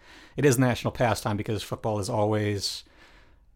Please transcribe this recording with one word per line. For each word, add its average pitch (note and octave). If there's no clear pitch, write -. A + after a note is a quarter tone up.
it C3
is C3
national B2
pastime A2
because G#2
football A2+
is G2
always, G#2+